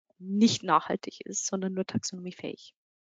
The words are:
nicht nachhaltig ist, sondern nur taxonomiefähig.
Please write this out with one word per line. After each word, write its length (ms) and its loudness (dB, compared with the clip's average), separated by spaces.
nicht 440 4
nachhaltig 640 2
ist, 220 -6
sondern 260 -2
nur 120 0
taxonomiefähig. 920 -8